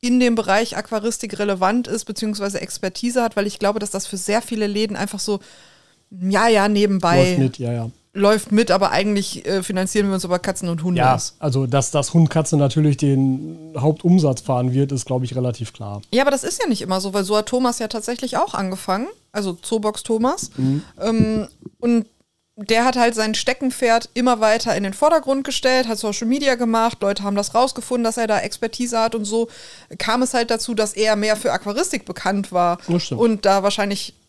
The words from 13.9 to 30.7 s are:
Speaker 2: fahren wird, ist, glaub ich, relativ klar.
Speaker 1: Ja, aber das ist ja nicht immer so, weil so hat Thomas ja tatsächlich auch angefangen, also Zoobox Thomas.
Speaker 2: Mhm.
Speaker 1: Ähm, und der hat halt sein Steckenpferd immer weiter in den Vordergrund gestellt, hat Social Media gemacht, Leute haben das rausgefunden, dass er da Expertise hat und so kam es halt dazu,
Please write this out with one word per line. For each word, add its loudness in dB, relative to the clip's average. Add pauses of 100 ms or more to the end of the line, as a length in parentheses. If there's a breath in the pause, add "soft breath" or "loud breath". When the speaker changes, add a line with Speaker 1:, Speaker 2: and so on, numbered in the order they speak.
Speaker 2:
fahren 0
wird, 2
ist, -6
glaub -2
ich, -8
relativ -4
klar. -12 (100)
Speaker 1:
Ja, 2
aber 2
das -2
ist -6
ja -2
nicht -2
immer -2
so, -6
weil 0
so 0
hat 0
Thomas 0
ja -4
tatsächlich -6
auch 0
angefangen, -4 (240)
also -4
Zoobox -4
Thomas. -2
Speaker 2:
Mhm. 0 (180)
Speaker 1:
Ähm, 0 (320)
und 2 (500)
der 0
hat 2
halt 2
sein -2
Steckenpferd 0
immer 2
weiter 2
in -2
den -4
Vordergrund 2
gestellt, 0
hat -4
Social -4
Media 2
gemacht, 0
Leute -2
haben -2
das -2
rausgefunden, 0
dass -2
er 0
da 2
Expertise -4
hat 0
und -4
so -2 (500 loud breath)
kam 0
es -2
halt 2
dazu, -2